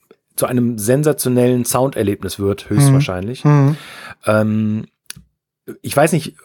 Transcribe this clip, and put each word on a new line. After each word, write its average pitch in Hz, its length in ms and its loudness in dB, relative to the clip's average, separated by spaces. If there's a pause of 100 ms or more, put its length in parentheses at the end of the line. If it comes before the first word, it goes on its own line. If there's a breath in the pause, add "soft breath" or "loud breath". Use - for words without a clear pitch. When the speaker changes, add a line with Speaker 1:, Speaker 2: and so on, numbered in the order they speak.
(360)
Speaker 1:
zu - 100 -2
einem 123 320 0
sensationellen 123 880 2
Sounderlebnis 101 760 -2
wird, 98 300 -2
höchstwahrscheinlich. 131 760 0
Speaker 2:
Mhm. 151 80 2
Mhm. 143 240 2 (500 loud breath)
Speaker 1:
Ähm, 107 600 0 (920)
ich - 160 -10
weiß 156 160 4
nicht, - 220 -2 (100)